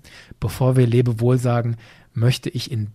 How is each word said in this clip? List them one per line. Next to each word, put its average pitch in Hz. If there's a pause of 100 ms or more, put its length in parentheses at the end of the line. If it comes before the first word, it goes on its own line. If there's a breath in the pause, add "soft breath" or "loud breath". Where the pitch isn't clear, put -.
(400 loud breath)
Bevor 127
wir 127
Lebewohl 120
sagen, 120 (380 loud breath)
möchte 120
ich -
in 107